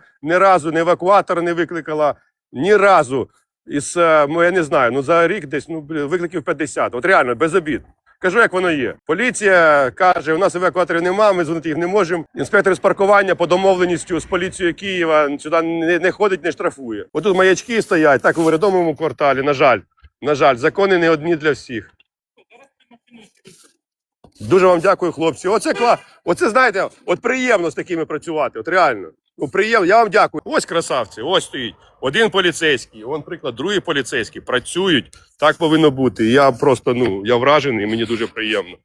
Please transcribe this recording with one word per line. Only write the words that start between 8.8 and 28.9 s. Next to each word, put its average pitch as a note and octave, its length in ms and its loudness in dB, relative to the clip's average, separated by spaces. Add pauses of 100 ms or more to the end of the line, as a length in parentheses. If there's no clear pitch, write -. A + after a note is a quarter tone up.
Поліція E3+ 880 2
каже: E3+ 420 0
у D#3+ 40 -2
нас F#3 180 0
евакуаторів F3 460 -2
нема, G3 320 2
ми F3 120 -2
дзвонити D#3+ 240 -6
їх D3 80 -4
не E3+ 100 -4
можемо. F3+ 380 -2 (100)
Інспектор F#3+ 400 0
з - 40 -10
паркування G3 560 2
по E3+ 120 -2
домовленістю F3+ 720 0
з - 60 -10
поліцією F3+ 500 -4
Києва D#3+ 640 -2
сюди E3 220 -2
не, E3 380 -2
не E3+ 120 0
ходить, F#3+ 320 -2
не E3 80 -2
штрафує. A#2+ 640 -8
Отут F3+ 240 0
маячки F#3+ 440 2
стоять, D#3 400 2
так, E3 160 0
у E3 60 0
урядовому E3 520 2
кварталі, C#3 480 -2
на C#3+ 100 0
жаль. C3 260 4 (420)
На D3 140 -2
жаль, C#3 200 4
закони F3+ 420 0
не E3 120 2
одні E3 260 0
для D3+ 160 -2
всіх. A#2+ 400 -8 (2500)
Дуже F3+ 260 4
вам F3+ 120 6
дякую, F3+ 320 0
хлопці. D#3+ 360 -4
Оце A3 260 0
кла-, A3 240 2 (280)
оце, A#3+ 240 0
знаєте, G#3 380 0 (180)
от F3 160 -2
приємно A#3+ 500 0
з - 40 -20
такими E3 300 -6
працювати, D3+ 540 -6
от A2 80 -10
реально. D3 400 0 (300)